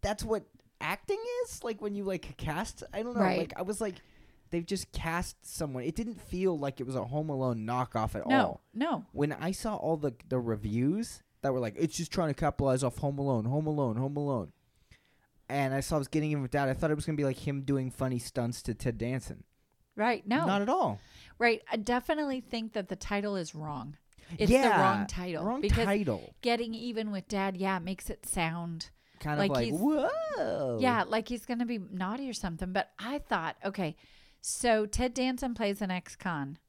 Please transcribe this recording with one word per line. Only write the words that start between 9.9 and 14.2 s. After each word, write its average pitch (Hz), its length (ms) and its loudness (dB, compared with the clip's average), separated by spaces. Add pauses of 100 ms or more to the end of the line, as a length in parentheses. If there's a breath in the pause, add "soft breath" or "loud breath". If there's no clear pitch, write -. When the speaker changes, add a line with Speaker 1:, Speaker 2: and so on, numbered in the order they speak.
Speaker 1:
the, 147 160 -2 (160)
the 131 100 0
reviews 120 840 0 (200)
that 135 100 2
were 127 80 0
like, 110 160 -2
"It's 160 200 2
just 170 140 -4
trying 170 180 2
to 143 60 0
capitalize 139 480 2
off 127 160 0
Home 143 200 0
Alone, 131 260 2
Home 143 220 2
Alone, 143 300 2
Home 139 200 0
Alone." 135 340 0 (1000 soft breath)